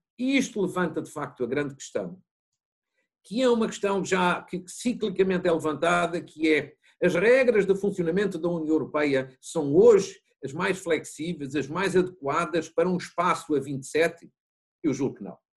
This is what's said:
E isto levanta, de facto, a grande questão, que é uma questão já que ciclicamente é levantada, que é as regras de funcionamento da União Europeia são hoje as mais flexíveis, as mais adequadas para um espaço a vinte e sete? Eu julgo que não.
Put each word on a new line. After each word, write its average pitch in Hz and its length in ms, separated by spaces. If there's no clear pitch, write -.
E 262 180
isto 233 240
levanta, 175 400
de - 100
facto, 143 320
a 120 40
grande 139 280
questão, 92 460
que 233 180
é 254 60
uma 226 180
questão 196 380
já 180 380
que 180 240
ciclicamente 190 840
é 170 40
levantada, 165 680
que 156 320
é 139 220
as 170 120
regras 220 520
de 190 80
funcionamento 185 640
da 170 100
União 160 260
Europeia 139 680
são 143 340
hoje 208 460
as 135 80
mais 190 260
flexíveis, 151 760
as 139 120
mais 170 300
adequadas 160 720
para 170 200
um 180 80
espaço 165 580
a 139 60
vinte 139 240
e - 20
sete? 165 440
Eu 147 100
julgo 131 240
que - 60
não. - 160